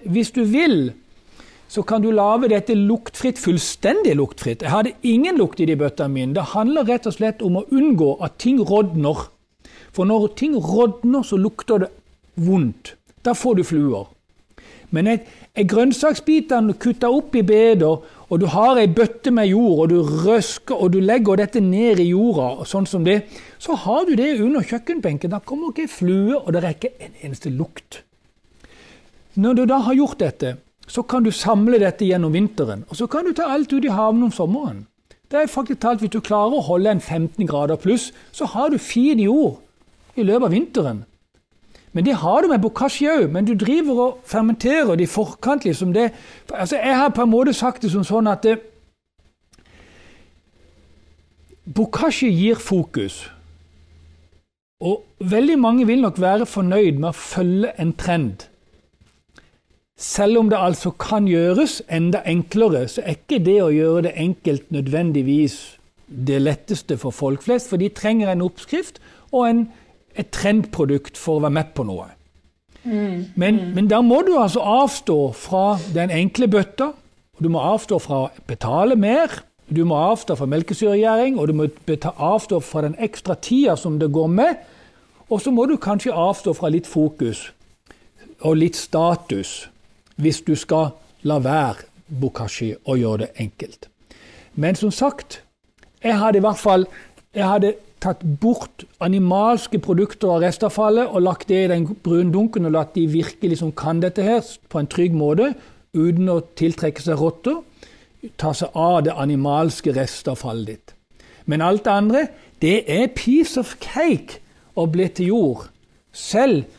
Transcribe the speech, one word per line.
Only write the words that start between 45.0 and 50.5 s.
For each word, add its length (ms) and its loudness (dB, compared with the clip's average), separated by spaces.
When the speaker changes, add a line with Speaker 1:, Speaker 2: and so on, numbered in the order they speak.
Speaker 1:
i 40 -10
forkant, 540 -4
liksom 300 -2
det. 140 2
Altså, 260 -6
jeg 220 0
har 160 2
på 80 -2
en 80 2
måte 240 4
sagt 320 -4
det 60 0
som 120 0
sånn 220 0
at 160 0
det, 140 4